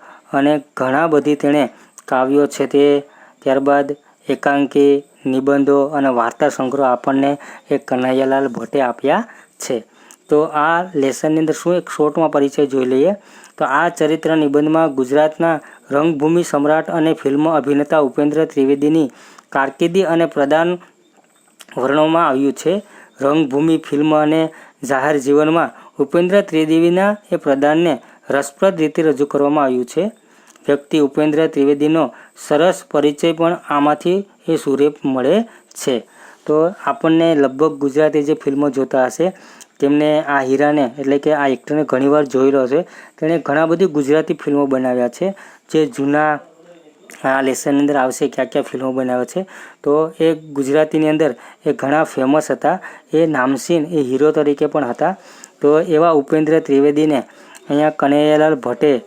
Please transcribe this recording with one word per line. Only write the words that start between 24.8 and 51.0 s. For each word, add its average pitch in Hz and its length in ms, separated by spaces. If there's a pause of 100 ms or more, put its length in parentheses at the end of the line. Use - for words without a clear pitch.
જાહેર 139 340
જીવનમાં 147 520 (280)
ઉપેન્દ્ર 175 420
ત્રિવેદીના 170 760 (160)
એ 175 40
પ્રદાનને 147 640 (320)
રસપ્રદ 170 480
રીતે 156 240
રજૂ 143 240
કરવામાં 143 380
આવ્યું 127 200
છે. 185 280 (540)
વ્યક્તિ 143 320
ઉપેન્દ્ર 151 480
ત્રિવેદીનો 147 680 (340)
સરસ 170 420
પરિચય 147 420
પણ 165 260 (100)
આમાંથી 151 560 (240)
એ 160 80
સુરેખ 143 380 (100)
મળે 135 380 (440)
છે. 120 220 (380)
તો 160 280 (100)
આપણને 165 500
લગભગ 143 420
ગુજરાતી 147 460
જે 151 120
ફિલ્મો 143 360
જોતા 127 360
હશે, 170 260 (480)
તેમને 151 420
આ 143 200
હીરાને, 139 560
એટલે 139 200
કે 151 160
આ 143 120
એક્ટરને 143 380
ઘણીવાર 139 400
જોઈ 135 260
રહ્યો 135 160
છે. 143 160 (380)
તેણે 160 180
ઘણા 147 280
બધી 170 200
ગુજરાતી 151 480
ફિલ્મો 143 320
બનાવ્યા 127 420
છે, 185 260 (380)
જે 156 140
જૂના 147 520 (880)
આ 135 160
લેસનની 135 400
અંદર 143 160
આવશે, 131 320
ક્યાં 127 200
ક્યાં 139 160
ફિલ્મો 131 280
બનાવે 127 320
છે. 185 220 (360)
તો 156 380
એ 165 140
ગુજરાતીની 151 760